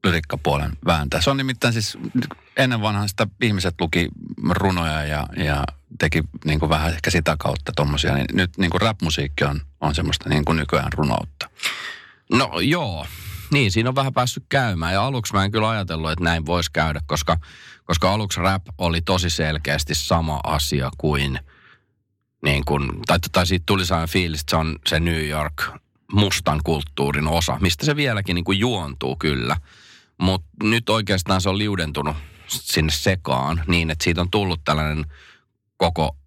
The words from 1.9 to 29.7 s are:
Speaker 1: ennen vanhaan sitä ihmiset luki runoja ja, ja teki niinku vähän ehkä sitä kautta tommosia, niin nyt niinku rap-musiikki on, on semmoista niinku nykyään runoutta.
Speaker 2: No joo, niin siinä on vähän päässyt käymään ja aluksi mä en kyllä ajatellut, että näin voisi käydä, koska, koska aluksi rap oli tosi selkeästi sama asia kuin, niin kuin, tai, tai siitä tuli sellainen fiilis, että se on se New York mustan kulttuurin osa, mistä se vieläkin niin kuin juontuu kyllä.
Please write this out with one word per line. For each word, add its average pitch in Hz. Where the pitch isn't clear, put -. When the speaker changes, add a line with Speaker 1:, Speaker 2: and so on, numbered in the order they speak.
Speaker 1:
ennen 127
vanhaan 104
sitä 110
ihmiset 95
luki 85
runoja 85
ja, 73
ja 73
teki 80
niinku 76
vähän 78
ehkä 82
sitä 80
kautta -
tommosia, 73
niin 69
nyt 87
niinku 90
rap-musiikki 78
on, 71
on 76
semmoista 78
niinku 76
nykyään 73
runoutta. -
Speaker 2:
No 104
joo, 104
niin 131
siinä 113
on 131
vähän 135
päässyt 123
käymään 92
ja 98
aluksi 131
mä 98
en 101
kyllä 110
ajatellut, 82
että 82
näin 82
voisi 85
käydä, 78
koska, 78
koska 82
aluksi 104
rap 95
oli 85
tosi 87
selkeästi 76
sama 80
asia 73
kuin, 69
niin 71
kuin, 71
tai, 85
tai 90
siitä 87
tuli 95
sellainen 82
fiilis, 85
että -
se 87
on 80
se 78
New 80
York 76
mustan 92
kulttuurin 73
osa, 80
mistä 90
se 151
vieläkin 110
niin 87
kuin 95
juontuu 76
kyllä. 69